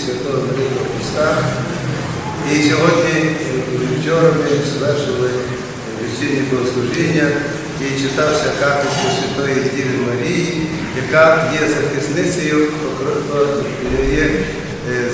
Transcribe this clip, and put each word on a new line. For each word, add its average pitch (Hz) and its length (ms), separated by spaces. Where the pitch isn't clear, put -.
Святого 131 380
Великого - 460
Поста. 151 300
І - 20
сьогодні, 160 520
е, 156 140
вчора 160 380
ми 131 120
звершили 127 560
вечірнє 135 500
богослужіння 127 800
і 135 220
читався 151 420
Акафіст 139 380
Святої 135 380
Діви 131 420
Марії, 160 580
яка 160 560
є 147 80
захисницею, 151 1000
є, 151 80
е, 123 880